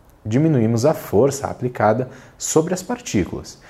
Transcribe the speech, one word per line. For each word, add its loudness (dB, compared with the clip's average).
diminuímos 2
a 4
força 0
aplicada 0
sobre 0
as -4
partículas, -6